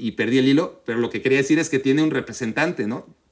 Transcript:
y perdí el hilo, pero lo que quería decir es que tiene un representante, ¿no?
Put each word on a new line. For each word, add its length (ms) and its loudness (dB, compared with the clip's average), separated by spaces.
y 60 -4
perdí 260 0
el 100 4
hilo, 380 0
pero 120 -4
lo 120 0
que 100 -8
quería 180 2
decir 200 2
es 100 -2
que 100 0
tiene 240 2
un 80 2
representante, 760 -4
¿no? 200 -6